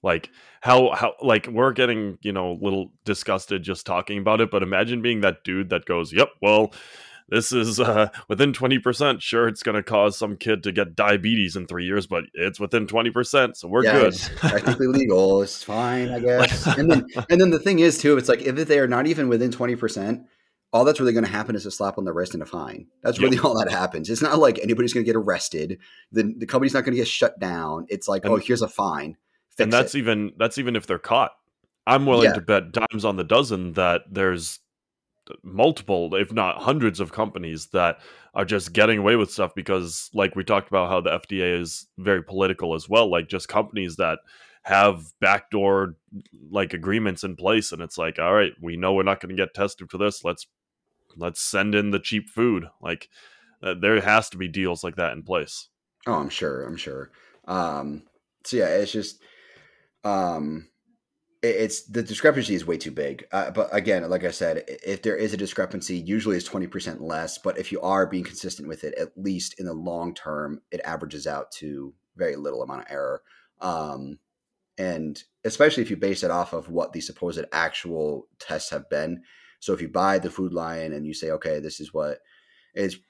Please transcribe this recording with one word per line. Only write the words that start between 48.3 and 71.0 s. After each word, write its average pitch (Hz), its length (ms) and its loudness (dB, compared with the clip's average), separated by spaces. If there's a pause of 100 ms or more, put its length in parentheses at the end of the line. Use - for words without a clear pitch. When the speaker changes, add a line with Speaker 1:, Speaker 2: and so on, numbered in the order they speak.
Speaker 1:
right, 101 260 4
we 85 160 -8
know 92 180 0
we're 95 100 2
not 98 180 0
gonna 92 140 -12
get 92 180 -2
tested 98 380 -6
for 92 80 -10
this. 104 240 -2
Let's 87 240 -6 (720)
let's 85 240 -8
send 104 340 0
in 104 160 2
the 98 80 0
cheap - 300 -6
food. 110 380 0 (140)
Like, 82 280 -8 (520)
uh, 92 180 -4
there 104 220 4
has 107 280 4
to 92 80 -16
be 92 100 -6
deals 87 360 -4
like 85 120 -6
that 85 180 -2
in 78 100 -12
place. - 460 -6 (360)
Speaker 2:
Oh, 82 100 -2
I'm 71 140 -4
sure. 69 360 -6
I'm 78 120 -12
sure. 67 340 -12 (360)
Um, 76 560 -6 (400)
so 127 140 -4
yeah, 95 100 2
it's 98 240 0
just, - 300 -8 (840)
um, 82 640 -4 (720)
it, 117 140 0
it's, 110 280 -4
the 113 200 -6
discrepancy 107 520 0
is 80 100 -6
way 82 120 -2
too 80 140 -10
big. 71 400 -8
Uh, 92 200 -4
but 107 200 -2
again, 92 380 0
like 90 160 -2
I 85 60 -2
said, 82 360 -4
i-, 69 180 -14
if 98 160 -6
there 104 140 -2
is 104 180 -2
a 101 40 -6
discrepancy, 92 600 -6
usually 101 380 -2
it's 87 100 -4
twenty 90 220 -8
percent 90 340 -10
less. 82 360 -8
But - 200 -6
if 95 140 -8
you 92 100 -6
are 95 240 2
being 90 200 -6
consistent - 420 -12
with 78 160 -12
it, 73 120 -8
at 80 220 -8
least 95 420 -6
in 92 60 -10
the 85 80 -8
long 85 400 -8
term, 76 480 -10 (100)
it - 120 -10
averages 76 420 -10